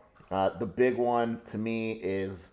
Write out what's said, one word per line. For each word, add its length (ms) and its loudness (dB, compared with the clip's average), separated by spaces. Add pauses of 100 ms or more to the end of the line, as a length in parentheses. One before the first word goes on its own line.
(300)
Uh, 200 2
the 160 -2
big 320 2
one 420 2 (120)
to 60 -6
me 360 -2
is 600 -4